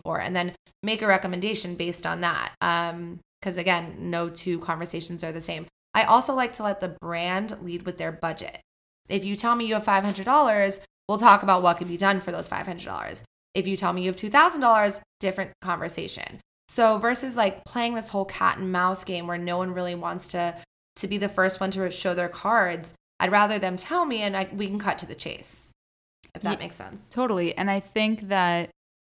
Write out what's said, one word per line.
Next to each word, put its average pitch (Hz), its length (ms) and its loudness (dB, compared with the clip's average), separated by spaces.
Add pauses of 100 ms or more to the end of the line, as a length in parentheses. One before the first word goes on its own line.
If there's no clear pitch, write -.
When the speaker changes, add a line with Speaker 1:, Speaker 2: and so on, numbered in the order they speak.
Speaker 1:
for, 160 160 -2
and 127 140 -2
then 180 180 -2 (300)
make 214 180 -2
a 220 60 0
recommendation 190 680 2
based 170 300 -4
on 170 160 -2
that. 165 400 0
Um, 170 580 -2 (220)
'cause 180 160 -4
again, 170 420 0
no 170 300 -2
two 170 300 -4
conversations 165 640 -6
are 165 80 -6
the 165 100 -10
same. 165 260 -8 (260)
I - 120 4
also 247 280 6
like 247 200 0
to 220 100 -10
let 202 160 -2
the 175 220 -6
brand 180 600 -4
lead 175 220 -8
with 175 140 -8
their 165 140 -6
budget. - 500 -8 (480)
If 180 160 -2
you 202 100 -2
tell 233 200 2
me 233 100 -2
you 220 100 0
have 208 80 -2
five 196 200 4
hundred 196 220 -2
dollars, 214 540 4 (280)
we'll 208 120 0
talk 208 240 10
about 190 180 6
what 175 160 6
can 175 100 -6
be 175 100 -6
done 196 240 4
for 180 100 -6
those 165 160 -6
five - 180 -4
hundred 175 200 -10
dollars. 82 380 -8 (300)
If 185 140 0
you 190 100 0
tell 180 160 0
me 180 80 -2
you 185 80 0
have 180 60 -2
two 208 140 -6
thousand 311 320 4
dollars, 214 400 6 (180)
different 185 320 -4 (100)
conversation. 165 800 -8 (300)
So 220 280 4
versus, 247 380 -2
like, 202 300 0
playing 240 280 -4
this 226 160 -6
whole 196 160 -2
cat 190 320 0
and 185 140 -4
mouse 185 320 2
game 175 240 -6
where 175 100 -4
no 175 200 -2
one 185 160 -2
really 180 200 -4
wants 175 360 -6
to, 175 260 -2 (400)
to - 120 -4
be 202 100 -2
the 196 120 0
first 190 300 2
one 190 120 0
to 190 200 -2
show 180 240 -2
their 175 140 -2
cards, 180 640 0 (240)
I'd 185 120 2
rather 208 280 4
them 185 160 -2
tell 339 300 0
me 240 160 -2
and 202 140 -2
I, 190 160 -2
we 202 140 -4
can 202 140 -4
cut 202 200 -2
to - 60 -8
the - 80 -12
chase, - 580 -10 (640)
if 190 80 -14
that 202 120 -2
Speaker 2:
Ye- 196 120 -8
Speaker 1:
makes 170 100 -12
sense. - 340 -16
Speaker 2:
Totally. 208 460 0
And 196 140 -2
I 196 100 2
think 214 500 -2
that 175 420 2 (400)